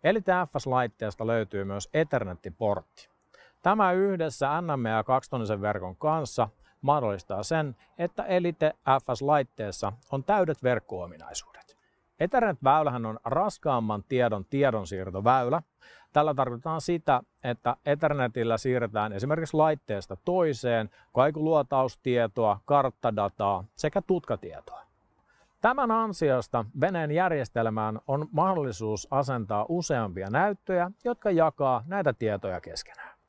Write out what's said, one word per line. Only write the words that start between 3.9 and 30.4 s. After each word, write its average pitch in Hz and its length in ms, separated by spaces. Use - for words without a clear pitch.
yhdessä 165 680
N 156 200
M 117 60
E 110 40
ja 110 140
kaksitonnisen 117 560
verkon 95 360
kanssa 151 520
mahdollistaa 107 600
sen, 151 340
että 175 240
Elite 175 500
F 135 200
S-laitteessa 113 760
on 135 120
täydet 185 380
verkko-ominaisuudet. 90 1120
Ethernet-väylähän 151 880
on 110 180
raskaamman 120 840
tiedon 117 360
tiedonsiirtoväylä. 117 1160
Tällä 147 220
tarkoitetaan 135 460
sitä, 156 420
että 120 320
Ethernetillä 131 720
siirretään 110 540
esimerkiksi 147 440
laitteesta 143 680
toiseen 127 680
kaikuluotaustietoa, 131 1500
karttadataa 104 1000
sekä 170 280
tutkatietoa. - 800
Tämän 247 300
ansiosta 151 760
veneen 165 300
järjestelmään 113 960
on 143 260
mahdollisuus 135 800
asentaa 117 580
useampia 110 640
näyttöjä, 180 600